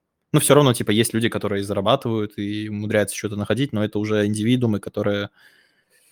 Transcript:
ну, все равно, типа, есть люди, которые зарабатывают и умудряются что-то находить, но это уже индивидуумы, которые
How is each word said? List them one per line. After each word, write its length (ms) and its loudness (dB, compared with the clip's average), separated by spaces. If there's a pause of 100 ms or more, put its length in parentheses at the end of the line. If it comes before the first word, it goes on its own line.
(320)
ну, 80 6
все 140 4
равно, 200 6
типа, 180 -2
есть 220 2
люди, 160 0
которые 340 -4
зарабатывают 720 -2
и 320 -6
умудряются 460 -2
что-то 200 -6
находить, 360 -2
но 120 -2
это 160 -4
уже 260 0
индивидуумы, 540 0
которые 500 -4 (800)